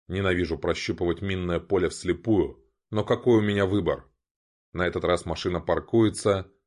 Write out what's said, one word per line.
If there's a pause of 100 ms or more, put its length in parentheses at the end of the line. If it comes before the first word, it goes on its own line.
Ненавижу
прощупывать
минное
поле
вслепую, (300)
но
какой
у
меня
выбор? (640)
На
этот
раз
машина
паркуется (160)